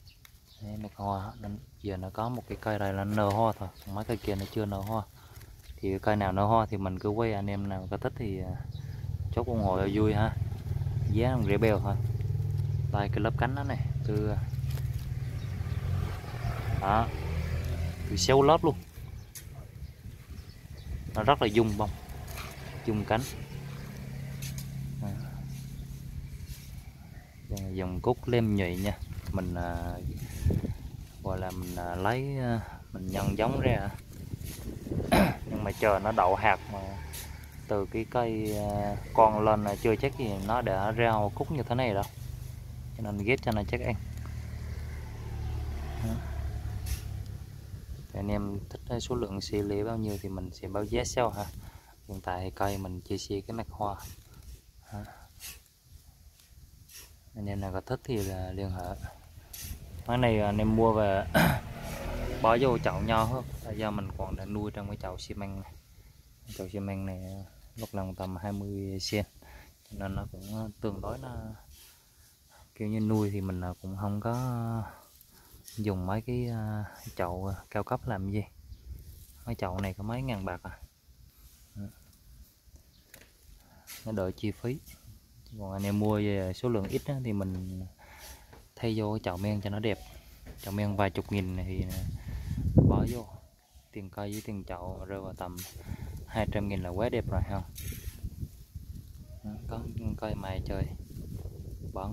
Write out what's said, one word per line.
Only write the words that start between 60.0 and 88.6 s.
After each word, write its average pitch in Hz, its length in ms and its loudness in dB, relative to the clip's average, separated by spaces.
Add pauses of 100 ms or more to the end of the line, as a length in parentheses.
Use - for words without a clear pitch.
Máy 120 120 4
này 117 220 8
anh 104 180 4
em 110 180 6
mua 113 160 10
về 101 340 4 (560)
<clears throat> - 600 -4
bỏ 113 180 8
vô 123 180 6
chậu 98 220 2
nho 110 240 6
hết. 123 180 0 (220)
Tại 107 140 -6
do 107 120 0
mình 98 180 -2 (100)
còn 95 180 -4
đang 95 160 -6
nuôi 104 180 -2
trong 101 160 -6
cái 101 100 -6
chậu 92 220 -8
xi - 160 -10
măng 98 260 -6
này. - 120 -12 (840)
Chậu 95 120 -6
xi 101 100 -6
măng 98 280 -2
này, 92 180 -6
à, 95 200 -10 (320)
lúc 110 160 -6
lần 92 220 -4
tầm 92 220 -4
hai 101 160 -4
mươi 98 480 -4
sen. 101 240 0 (640)
Cho 202 80 -12
nên 196 160 -4
nó 208 180 -2
cũng, 101 240 -8
à, 110 80 -4 (160)
tương 101 200 -2
đối 107 180 -6
nó 127 160 -10 (1400)
kiểu 107 140 -2
như 110 120 0
nuôi 107 300 4
thì 101 100 -2
mình, 92 200 -2
à, 90 120 -2 (100)
cũng 95 140 -6
không 101 240 0
có 117 640 0 (920)
dùng 98 300 0
mấy 104 140 0
cái, 123 260 -2
à, 107 380 -2 (320)
chậu, 92 300 -2
à, 98 80 -2 (160)
cao 104 140 -2
cấp 127 240 -2
làm 98 220 -2
gì. 101 140 0 (1040)
Mấy 117 80 -4
chậu 95 260 -4
này 95 140 -2
có 98 100 -8
mấy 120 180 -4
ngàn 110 220 -2
bạc 90 180 -4
à. - 160 -12 (1000)
Ừ. 101 120 -6 (2250)
Nó 110 60 -2
đỡ 95 180 2
chi 107 200 -2
phí. 127 280 -4 (800)
Còn 95 140 -6
anh 98 100 -2
em 101 160 2
mua 107 180 4
về 101 380 2
số - 140 -2
lượng 110 160 2
ít 131 220 -2
á, 139 180 -2
thì 113 80 0
mình 92 520 -2 (920)